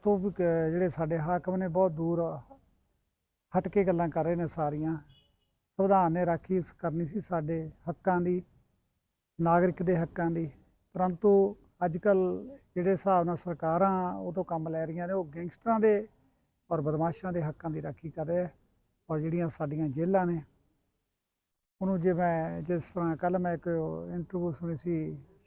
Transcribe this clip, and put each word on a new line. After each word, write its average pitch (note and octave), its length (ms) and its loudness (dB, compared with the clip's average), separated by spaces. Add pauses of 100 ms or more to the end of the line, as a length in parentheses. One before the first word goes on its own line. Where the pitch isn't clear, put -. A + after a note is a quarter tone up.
ਤੋਂ G#3 140 4
ਵੀ F#3+ 120 -2
ਕ-, E3 420 2
ਜਿਹੜੇ F3 180 2
ਸਾਡੇ E3 280 -2
ਹਾਕਮ F3 380 -2
ਨੇ F#3 120 -2
ਬਹੁਤ F3+ 240 2
ਦੂਰ E3 480 -2 (1160)
ਹਟ F#3 100 0
ਕੇ G3 160 2
ਗੱਲਾਂ E3+ 260 2
ਕਰ D#3 140 -2
ਰਹੇ E3+ 120 0
ਨੇ E3+ 120 -2
ਸਾਰੀਆਂ। D#3 500 -4 (800)
ਸੰਵਿਧਾਨ F#3+ 340 4
ਨੇ F3 140 0
ਰਾਖੀ F3 360 0
ਸ-, - 180 -12
ਕਰਨੀ E3 260 -2
ਸੀ F3+ 160 -6
ਸਾਡੇ D#3+ 480 -4 (200)
ਹੱਕਾਂ F3+ 320 0
ਦੀ, F3+ 220 0 (1000)
ਨਾਗਰਿਕ F3 420 4
ਦੇ F3+ 120 2
ਹੱਕਾਂ E3+ 360 -2
ਦੀ, E3 180 -2 (440)
ਪਰੰਤੂ G3 640 4 (300)
ਅੱਜ E3+ 120 -2
ਕੱਲ੍ਹ F#3 460 2 (320)
ਜਿਹੜੇ F3+ 160 2
ਹਿਸਾਬ F#3 340 2
ਨਾਲ F3 100 0
ਸਰਕਾਰਾਂ F3+ 800 0
ਉਹ F#3 200 -8
ਤੋਂ F3+ 100 -4
ਕੰਮ D#3+ 260 -4
ਲੈ D#3+ 160 -4
ਰਹੀਆਂ E3+ 220 -6
ਨੇ, F#3+ 60 -4
ਉਹ F#3 120 -2 (100)
ਗੈਂਗਸਟਰਾਂ G3 440 -2
ਦੇ G#3+ 280 4 (640)
ਔਰ D#3+ 100 0
ਬਦਮਾਸ਼ਾਂ D#3+ 520 -2
ਦੇ E3+ 80 -2
ਹੱਕਾਂ D#3 280 -6
ਦੀ D#3 120 -6
ਰਾਖੀ D3+ 280 -10
ਕਰ D#3 160 -6
ਰਹੇ E3+ 140 0
ਆ। F3 100 -4 (600)
ਔਰ D#3 100 -2
ਜਿਹੜੀਆਂ E3 300 -2
ਸਾਡੀਆਂ D3+ 400 -4
ਜੇਲ੍ਹਾਂ F3+ 360 2
ਨੇ, E3+ 160 -2 (1400)
ਉਹਨੂੰ F#3 200 0
ਜੇ F3+ 120 2
ਮੈਂ, E3+ 480 0
ਜਿਸ E3 220 -2
ਤਰ੍ਹਾਂ E3+ 340 -2
ਕੱਲ੍ਹ F3+ 220 0
ਮੈਂ F3 140 0
ਇੱਕ E3 140 -6 (460)
ਇੰਟਰਵਿਊ F3 380 -4
ਸੁਣੀ E3 240 -6
ਸੀ D#3 420 -4 (300)